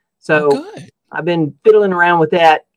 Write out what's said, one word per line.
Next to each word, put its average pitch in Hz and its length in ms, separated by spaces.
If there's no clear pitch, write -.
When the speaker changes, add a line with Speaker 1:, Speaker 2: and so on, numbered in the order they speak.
Speaker 1:
So 151 340
Speaker 2:
Oh, 330 220
good. - 140
Speaker 1:
I've 151 140
been 165 280
fiddling 214 260
around 175 280
with 156 120
that, 170 460